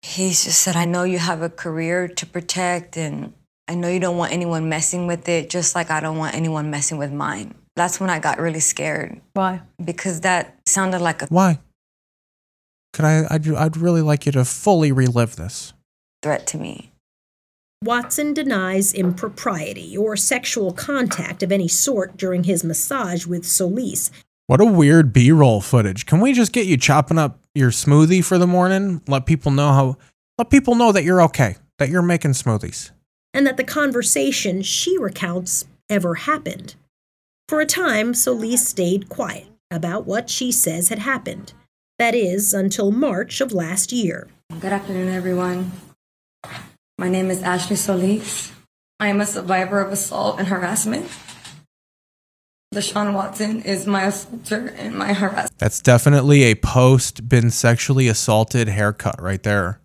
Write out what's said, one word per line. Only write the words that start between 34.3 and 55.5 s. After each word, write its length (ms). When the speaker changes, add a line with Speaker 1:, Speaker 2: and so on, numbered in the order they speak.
Speaker 4:
she 340
recounts 680
ever 260
happened. 600
For 120
a 40
time, 480
Solis 540
stayed 420
quiet 360
about 380
what 220
she 220
says 380
had 100
happened. 540
That 160
is, 380
until 380
March 500
of 100
last 400
year. 360
Speaker 1:
Good 140
afternoon, 400
everyone. 580
My 100
name 200
is 140
Ashley 320
Solis. 760
I 80
am 140
a 40
survivor 560
of 100
assault 480
and 80
harassment. 600
Deshaun 400
Watson 480
is 260
my 180
assaulter 640
and 180
my 180
harasser. 440